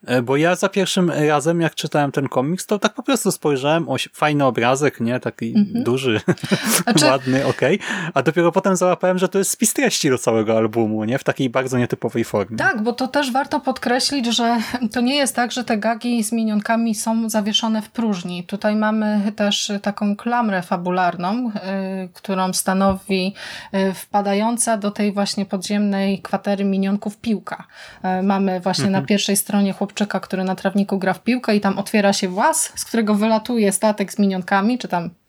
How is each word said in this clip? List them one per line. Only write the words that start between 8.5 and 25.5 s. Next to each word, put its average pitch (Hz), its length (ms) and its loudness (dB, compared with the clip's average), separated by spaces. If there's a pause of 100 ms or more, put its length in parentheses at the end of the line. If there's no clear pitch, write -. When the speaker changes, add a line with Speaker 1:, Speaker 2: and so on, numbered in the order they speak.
Speaker 1:
potem 190 240 2
załapałem, 180 420 2
że 185 100 2
to 196 100 0
jest 190 120 0
spis - 240 0
treści 240 360 0
do 123 80 2
całego 110 380 2
albumu, 110 480 0
nie? 120 140 -2
W - 60 -8
takiej 131 260 0
bardzo 127 280 0
nietypowej 120 460 -2
formie. 104 320 -2
Speaker 2:
Tak, 294 260 0
bo 233 100 0
to 247 160 -4
też 269 240 0
warto 285 280 -2
podkreślić, 254 680 -2
że 233 300 0 (360)
to 254 80 -2
nie 254 160 0
jest 269 200 0
tak, 240 160 -2
że 247 120 -6
te 226 140 -2
gagi 233 460 -2
z - 80 -4
minionkami 226 640 0
są 226 360 -2
zawieszone 214 520 0
w - 80 -14
próżni. 180 540 -2
Tutaj 208 320 -2
mamy 214 600 0
też 202 360 -2 (100)
taką 202 340 -2
klamrę 226 460 0
fabularną, 180 840 0
y, 190 640 -6
którą 185 400 -2
stanowi, 190 840 0 (400)
y, 190 200 0
wpadająca 214 800 0
do 202 140 -2
tej 208 220 -2
właśnie 202 340 -2
podziemnej 196 760 0